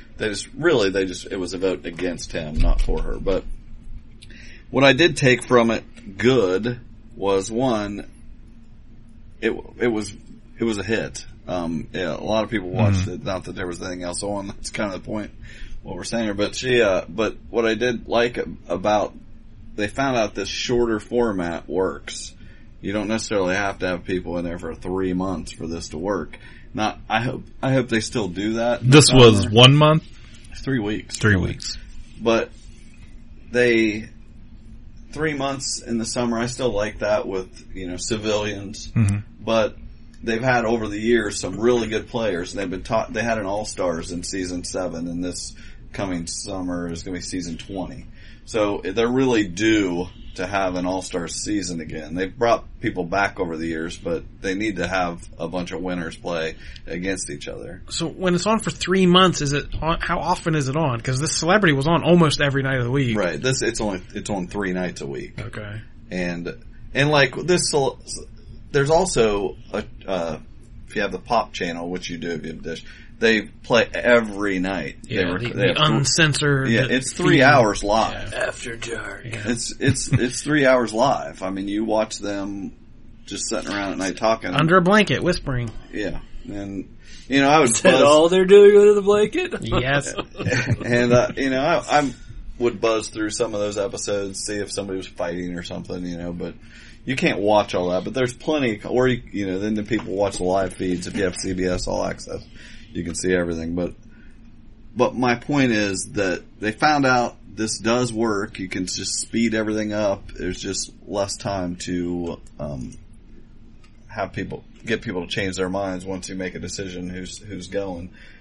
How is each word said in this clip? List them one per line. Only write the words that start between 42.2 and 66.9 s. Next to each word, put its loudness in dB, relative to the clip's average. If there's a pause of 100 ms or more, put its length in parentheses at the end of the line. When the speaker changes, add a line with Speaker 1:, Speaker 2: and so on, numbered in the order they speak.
Speaker 1:
and -6
they've -4
been -6
taught, -2
they -2
had 0
an -4
All-Stars -4
in -8
season -6
seven, -6
and -6
this -8 (380)
coming -4
summer -6
is -8
gonna -8
be -10
season -8
twenty. -10 (400)
So 0
they're 0
really 4
due 2 (280)
to -6
have 0
an -2
All-Star -4
season -4
again. -10
They've -4
brought 2 (160)
people -4
back -2
over -4
the -4
years, -6
but -4 (180)
they -2
need -4
to -2
have -4 (120)
a -6
bunch -6
of -6
winners -6
play -4 (300)
against -6
each -12
other. -12
Speaker 3:
So -4
when 0
it's -2
on 2
for -6
three 2
months, 6
is -2
it -2 (160)
on, -2
how -2
often 0
is 0
it -2
on? 0
'Cause -2
this -2
Celebrity 4
was 0
on 4
almost 6
every 2
night 0
of 0
the 0
week. 2
Speaker 1:
Right. 0
This, 0
it's 0
only, -2 (120)
it's -6
on -2
three -2
nights -4
a -6
week. -10
Speaker 3:
Okay. -10 (300)
Speaker 1:
And, -4 (300)